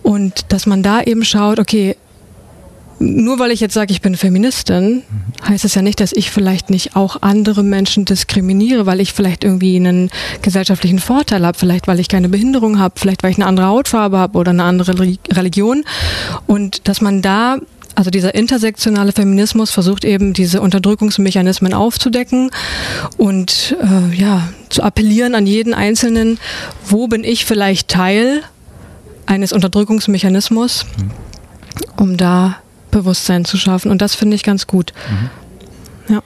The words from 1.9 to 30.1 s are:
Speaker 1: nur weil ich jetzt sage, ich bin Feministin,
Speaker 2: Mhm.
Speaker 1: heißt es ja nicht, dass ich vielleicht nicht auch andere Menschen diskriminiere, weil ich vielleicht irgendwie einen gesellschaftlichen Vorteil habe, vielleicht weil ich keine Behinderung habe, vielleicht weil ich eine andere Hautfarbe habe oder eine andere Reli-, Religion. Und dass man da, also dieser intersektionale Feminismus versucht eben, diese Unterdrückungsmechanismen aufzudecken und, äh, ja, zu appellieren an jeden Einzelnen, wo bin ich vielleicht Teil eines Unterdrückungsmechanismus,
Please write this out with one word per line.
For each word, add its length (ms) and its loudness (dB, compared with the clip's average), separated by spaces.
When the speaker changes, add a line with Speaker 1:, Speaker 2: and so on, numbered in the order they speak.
Speaker 1:
nur 420 0
weil 120 0
ich 80 -2
jetzt 140 -2
sage, 180 0
ich 100 -2
bin 140 0
Feministin, 880 0
Speaker 2:
Mhm. 60 -2
Speaker 1:
heißt 160 0
es 100 0
ja 60 2
nicht, 180 0
dass 140 0
ich 180 -2
vielleicht 380 0
nicht 260 -2
auch 260 0
andere 400 2
Menschen 440 0
diskriminiere, 800 0
weil 160 0
ich 120 -2
vielleicht 300 -2
irgendwie 320 2
einen 340 2
gesellschaftlichen 580 0
Vorteil 460 0
habe, 120 -2
vielleicht 300 0
weil 120 2
ich 80 -2
keine 220 2
Behinderung 500 2
habe, 180 0
vielleicht 240 0
weil 100 0
ich 60 0
eine 100 0
andere 200 2
Hautfarbe 500 0
habe 200 0
oder 140 2
eine 120 2
andere 340 2
Reli-, 220 0
Religion. 520 0
Und 400 -2
dass 140 -2
man 200 2
da, 360 0
also 160 2
dieser 220 0
intersektionale 800 0
Feminismus 600 2
versucht 340 0
eben, 260 2
diese 300 0
Unterdrückungsmechanismen 1120 2
aufzudecken 760 0
und, 640 0
äh, 340 2
ja, 320 2
zu 140 -2
appellieren 520 2
an 100 2
jeden 280 0
Einzelnen, 640 0
wo 200 2
bin 180 -2
ich 180 -2
vielleicht 460 0
Teil 520 0
eines 260 0
Unterdrückungsmechanismus, 1300 0